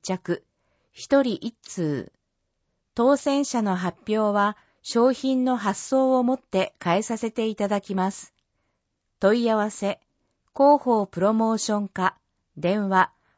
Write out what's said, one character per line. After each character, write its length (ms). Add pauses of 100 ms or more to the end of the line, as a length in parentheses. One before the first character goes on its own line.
着。 420 (460)
一 320
人 180
一 220
通。 500 (800)
当 220
選 280
者 180
の 140
発 220
表 200
は、 380 (260)
商 300
品 320
の 120
発 240
送 380
を 60
も 100
っ 60
て 400
返 220
さ 140
せ 140
て 160
い 80
た 140
だ 120
き 140
ま 160
す。 240 (840)
問 200
い 80
合 80
わ 140
せ、 300 (520)
広 300
報 240
プ 140
ロ 120
モ 220
ー 40
シ 140
ョ 80
ン 80
課、 300 (380)
電 320
話、 240 (260)